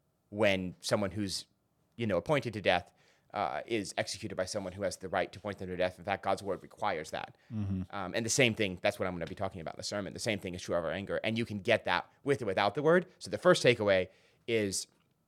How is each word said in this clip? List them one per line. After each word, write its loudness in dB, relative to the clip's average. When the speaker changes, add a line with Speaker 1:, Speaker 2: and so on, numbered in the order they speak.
Speaker 1:
when 2
someone 0
who's, -6
you -4
know, 2
appointed 0
to -6
death, 2
uh, -2
is -2
executed -4
by -2
someone -6
who -12
has -4
the -12
right 0
to -16
appoint -8
them -10
to -6
death. 0
In -18
fact, -4
God's 0
word -4
requires -6
that. -8
Speaker 2:
Mm-hmm. -2
Speaker 1:
Um, -6
and -2
the -2
same 4
thing, -2
that's 0
what -2
I'm -4
gonna -6
be -8
talking -6
about -8
in -20
the -10
sermon. -6
The -10
same 0
thing -8
is -8
true -2
of 0
our -2
anger. -4
And -2
you 0
can -6
get 4
that 2
with 2
or -4
without 2
the -2
word. 6
So -12
the -2
first 6
takeaway 6
is 0